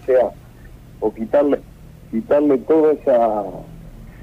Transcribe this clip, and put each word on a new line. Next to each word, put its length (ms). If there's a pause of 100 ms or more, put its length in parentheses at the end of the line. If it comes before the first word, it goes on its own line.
sea, 280 (680)
o 140
quitarle, 460 (500)
quitarle 480
toda 360
esa, 500 (800)